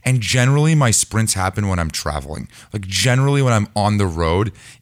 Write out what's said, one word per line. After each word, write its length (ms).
And 160
generally 540
my 160
sprints 440
happen 340
when 100
I'm 140
traveling. 560
Like, 160
generally 520
when 120
I'm 240
on 220
the 80
road 440